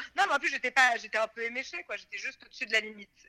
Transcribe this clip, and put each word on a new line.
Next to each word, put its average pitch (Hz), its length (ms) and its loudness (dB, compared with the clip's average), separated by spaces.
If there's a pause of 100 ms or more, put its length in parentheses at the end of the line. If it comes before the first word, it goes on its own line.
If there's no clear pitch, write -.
(160)
Non, 381 100 6
mais 311 100 2
en - 20 2
plus, 320 100 0
j'étais 262 220 -2
pas, 247 260 6
j'étais 214 220 -4
un 220 100 2
peu 233 140 -10
éméchée, 254 440 -6
quoi. 208 120 -8
J'étais - 180 -14
juste 214 300 -10
au-dessus - 180 -10
de 214 80 -4
la 220 80 4
limite. 214 300 -12 (180)